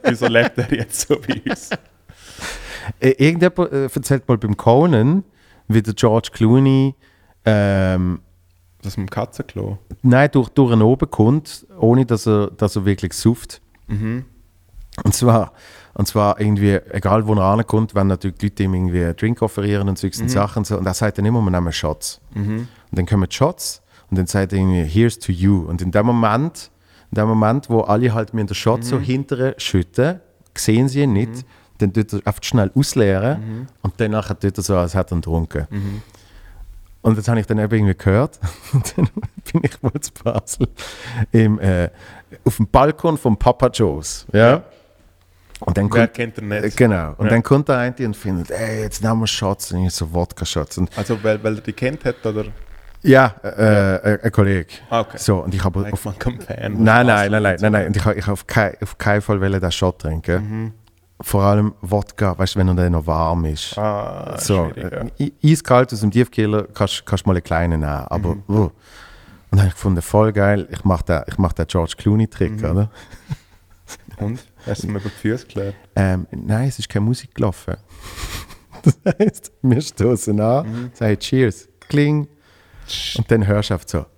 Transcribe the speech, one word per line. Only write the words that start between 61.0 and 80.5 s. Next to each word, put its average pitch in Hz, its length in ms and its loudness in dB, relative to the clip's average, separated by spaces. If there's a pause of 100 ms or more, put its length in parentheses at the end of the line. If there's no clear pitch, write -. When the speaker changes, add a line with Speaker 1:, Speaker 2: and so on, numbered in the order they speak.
Speaker 2:
Vor 98 220 0
allem 104 380 4
Wodka, 98 560 -2
weißt 92 180 -2
du, 98 40 0
wenn 92 100 4
er 90 60 2
dann 90 180 2
noch 80 120 -2
warm 82 380 0
ist. 76 340 -6
Speaker 1:
Ah, 104 600 -6
Speaker 2:
So, 90 360 0
Speaker 1:
schwierig, - 200 -10
ja. - 80 -8
Speaker 2:
äh, 139 320 -6 (100)
i-, 151 80 6
eiskalt 127 400 4
aus 107 80 -6
dem 104 120 2
Tiefkühler 107 520 0 (100)
kannst, - 320 -4
kannst - 220 -2
mal 98 60 2
eine 87 80 0
kleine 85 360 0
nehmen, 78 140 -2
aber, 101 440 -4
Speaker 1:
Mhm. 101 120 -14
Speaker 2:
uh. 101 140 -2
Und 87 100 0 (800)
dann 98 80 4
habe 98 80 4
ich 90 60 -2
gefunden, 90 280 -2
voll 107 300 2
geil, 101 400 2
ich 92 140 -12
mach 90 160 2
den, 80 260 -2
ich - 100 -8
mach 90 140 0
den 82 160 -4
George 85 300 -2
Clooney-Trick, 107 640 0
Speaker 1:
Mhm. 78 100 -4
Speaker 2:
oder? 101 180 0 (1300)
Speaker 1:
Und? 107 220 -6 (260)
Hast - 180 -6
du 90 40 -6
mir 101 120 -4
über 101 100 -8
die - 60 -14
Füße 113 320 -4
geklärt? 101 280 -8 (200)
Speaker 2:
Ähm, 92 360 0
nein, 113 380 -2
es - 100 -8
ist - 100 -8
keine 104 160 -2
Musik - 300 -4
gelaufen. - 460 -4
<laughs> - 40 -20 (960)
Das - 160 4 (220)
heisst, - 320 -2 (100)
wir 123 200 2
stoßen 104 580 0
an, 120 320 0